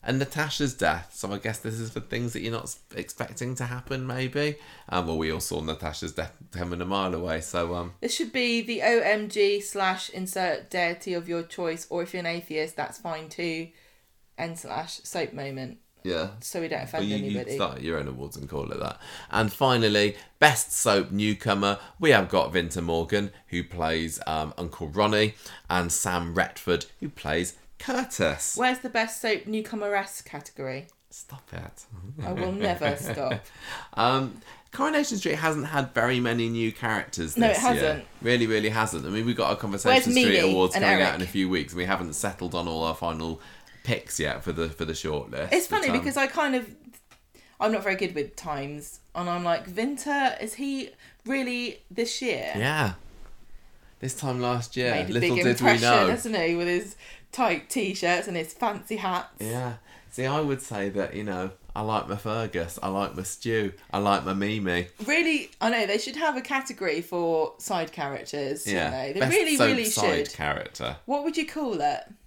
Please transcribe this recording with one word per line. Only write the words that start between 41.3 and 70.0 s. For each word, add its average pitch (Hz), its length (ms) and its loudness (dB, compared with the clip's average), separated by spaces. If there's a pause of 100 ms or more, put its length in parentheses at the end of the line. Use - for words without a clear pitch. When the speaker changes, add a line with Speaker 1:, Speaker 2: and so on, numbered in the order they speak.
Speaker 1:
weeks, 80 240 0
and 85 40 -6
we 87 80 -2
haven't 90 280 -2
settled 92 420 -4
on 85 120 -2
all 80 160 -2
our 82 120 0
final 82 460 -4 (420)
picks - 360 -4
yet 71 240 -2
for 90 80 -4
the, 82 180 -2
for 78 160 -6
the 78 80 -4
shortlist. 69 580 -4
Speaker 2:
It's 359 160 2
funny 381 200 0
Speaker 1:
But, 247 80 2
um, 254 40 2
Speaker 2:
because 285 180 -2
I 269 100 2
kind 277 280 0
of, 233 120 -2 (920)
I'm 220 120 2
not 202 120 0
very 196 120 2
good 185 200 -2
with 147 200 -2
times, 147 640 -8 (140)
and 175 160 -4
I'm 175 140 -2
like, 170 260 0
Vinter, 269 720 0
is 220 140 -6
he 269 340 -4 (360)
really 247 560 -2 (100)
this 233 300 -2
year? 131 340 -2
Speaker 1:
Yeah. 123 380 2 (1080)
This 131 160 -4
time 127 260 -2
last 123 340 0
year, 123 160 2
Speaker 2:
Made 98 180 0
a 104 40 -2
Speaker 1:
little 123 220 4
Speaker 2:
big - 20 -
Speaker 1:
did 131 80 4
we 123 60 8
Speaker 2:
impression, 117 380 6
Speaker 1:
know. 110 200 8
Speaker 2:
hasn't 220 260 0
he, 170 200 2
with 175 120 0
his 180 280 0 (360)
tight 196 380 0
t-shirts 180 580 0
and 185 80 -4
his 165 180 -4
fancy 208 440 -2
hats? 185 320 -2 (100)
Speaker 1:
Yeah. 120 360 -4 (360)
See, 131 140 -4
I 143 160 2
would 139 200 0
say 101 280 -2
that, 98 240 -2
you 104 100 -6
know, 95 280 -4 (240)
I 104 60 -4
like 107 260 0
my 101 80 -2
Fergus, 104 680 -4
I 98 60 -2
like 95 280 0
my 90 80 -6
Stu, 107 500 0 (180)
I - 80 0
like 101 260 4
my 95 80 0
Mimi. 98 540 0 (180)
Speaker 2:
Really, 311 540 2
I 226 100 2
know, 226 160 2
they 202 120 0
should 233 180 -4
have 302 220 0
a 254 40 -4
category 233 600 -2
for 165 560 2
side 165 340 -2
characters, 143 720 -4
shouldn't 98 160 0 (140)
Speaker 1:
Yeah. 131 140 -4
Speaker 2:
they? 135 60 -6
They 190 60 -2
Speaker 1:
Best 262 140 4
Speaker 2:
really, 320 240 4
Speaker 1:
soap - 100 8
Speaker 2:
really 240 180 4
Speaker 1:
side - 420 2